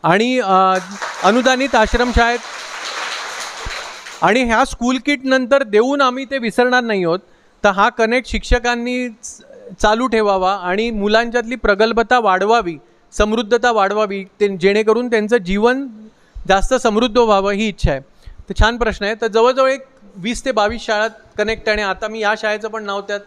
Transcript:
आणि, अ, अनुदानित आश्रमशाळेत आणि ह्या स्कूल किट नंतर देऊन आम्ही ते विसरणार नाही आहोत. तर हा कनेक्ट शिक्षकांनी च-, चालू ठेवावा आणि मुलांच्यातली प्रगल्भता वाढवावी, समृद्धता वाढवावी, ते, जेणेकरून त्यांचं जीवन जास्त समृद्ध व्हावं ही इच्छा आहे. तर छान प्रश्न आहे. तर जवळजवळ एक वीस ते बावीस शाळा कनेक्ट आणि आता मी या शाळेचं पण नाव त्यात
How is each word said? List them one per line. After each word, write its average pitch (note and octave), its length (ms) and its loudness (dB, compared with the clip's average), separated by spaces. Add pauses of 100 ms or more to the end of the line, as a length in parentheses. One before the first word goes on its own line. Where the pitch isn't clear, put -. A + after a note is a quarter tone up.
आणि, A3 360 2
अ, F#3+ 380 2 (480)
अनुदानित B3+ 500 2
आश्रमशाळेत A#3 640 2 (1800)
आणि G#3 200 4
ह्या A#3 220 2
स्कूल B3+ 420 -2
किट C#4+ 180 0
नंतर C4 380 2
देऊन B3 380 2
आम्ही C4 240 0
ते C4+ 140 -6
विसरणार B3 440 2
नाही G#3 220 -2
आहोत. E3+ 140 0 (460)
तर G#3 40 6
हा G3+ 200 4
कनेक्ट A#3 420 0
शिक्षकांनी B3 800 -2
च-, - 340 -18 (400)
चालू A3+ 240 4
ठेवावा G3+ 480 2
आणि G3 360 -2
मुलांच्यातली A3+ 680 0
प्रगल्भता A3+ 600 2
वाढवावी, G3 580 2 (360)
समृद्धता A3+ 600 0
वाढवावी, G3+ 520 0
ते, G3 320 -2
जेणेकरून G#3+ 540 2
त्यांचं G#3+ 260 0
जीवन A3+ 500 0 (640)
जास्त F#3+ 260 2
समृद्ध A3+ 440 2
व्हावं G3+ 320 4
ही G#3 180 -2
इच्छा - 220 -2
आहे. C3+ 100 -2 (480)
तर - 100 -10
छान A3+ 180 4
प्रश्न G#3+ 280 -2
आहे. G#3 100 -2
तर A3+ 120 -4
जवळजवळ B3 440 2
एक C4+ 140 -4 (320)
वीस G#3 280 -6
ते C4 80 -2
बावीस G#3+ 300 0
शाळा G#3+ 260 -2 (300)
कनेक्ट G#3+ 300 -4
आणि G#3+ 140 0
आता G3 260 -4
मी A3 120 -8
या G#3 180 0
शाळेचं G#3+ 300 -4
पण G#3+ 160 -10
नाव G3+ 160 -6
त्यात G3+ 260 -8